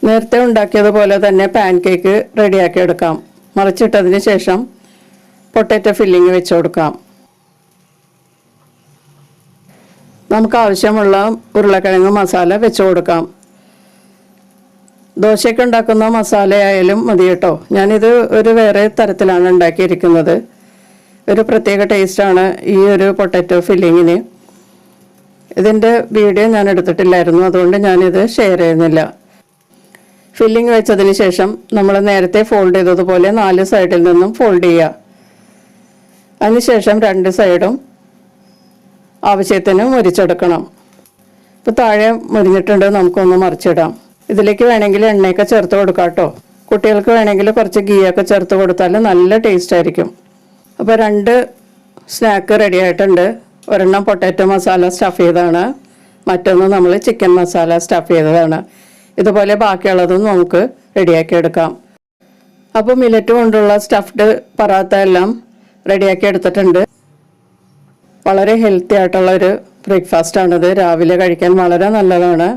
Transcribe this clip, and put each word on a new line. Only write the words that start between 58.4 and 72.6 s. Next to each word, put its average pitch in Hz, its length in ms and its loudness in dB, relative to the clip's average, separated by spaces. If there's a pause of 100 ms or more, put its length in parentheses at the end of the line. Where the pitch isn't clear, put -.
ഇതുപോലെ 202 400 0
ബാക്കിയുള്ളതും 185 680 0
നമുക്ക് 180 320 0 (360)
റെഡിയാക്കി 165 420 0
എടുക്കാം. 165 320 -2 (1080)
അപ്പോൾ 226 240 0
മില്ലറ്റ് 226 360 2
കൊണ്ടുള്ള 214 360 2 (120)
സ്റ്റഫ്ഡ് 302 420 -2 (320)
പറാത്ത 190 340 0 (120)
എല്ലാം 185 240 2 (640)
റെഡിയാക്കി 190 400 0
എടുത്തിട്ടുണ്ട്. 185 500 0 (1500)
വളരെ 196 260 0 (100)
ഹെൽത്തി 196 360 0
ആയിട്ടുള്ള 185 300 0 (100)
ഒരു 185 120 0 (340)
ബ്രേക്ക്ഫാസ്റ്റ് 202 560 -2
ആണിത്. 175 260 0 (140)
രാവിലെ 170 400 0
കഴിക്കാൻ 180 300 0 (100)
വളരെ 180 360 0
നല്ലതാണ്. 180 600 0